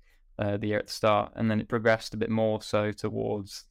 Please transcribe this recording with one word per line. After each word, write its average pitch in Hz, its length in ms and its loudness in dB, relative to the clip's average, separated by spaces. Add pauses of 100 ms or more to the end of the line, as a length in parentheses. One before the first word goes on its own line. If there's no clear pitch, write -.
(380)
uh, 101 180 0
the 104 120 -4
year 104 100 2
at - 80 -4
the - 60 -14
start. 107 440 2
And 113 140 0
then 107 100 2
it - 80 -6
progressed 113 460 2
a - 20 -6
bit 107 140 -2
more 110 320 2
so 107 300 0
towards, 107 800 -6